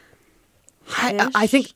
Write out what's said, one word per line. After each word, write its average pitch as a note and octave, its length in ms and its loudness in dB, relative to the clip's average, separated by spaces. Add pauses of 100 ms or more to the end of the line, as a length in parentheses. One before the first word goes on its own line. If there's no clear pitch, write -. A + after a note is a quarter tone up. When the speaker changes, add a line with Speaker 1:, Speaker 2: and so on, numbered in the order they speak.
(960)
Speaker 1:
I, A#3 200 -2
I, A#3 260 0
I A3 40 2
think C4 200 2
Speaker 2:
Ish? - 80 -20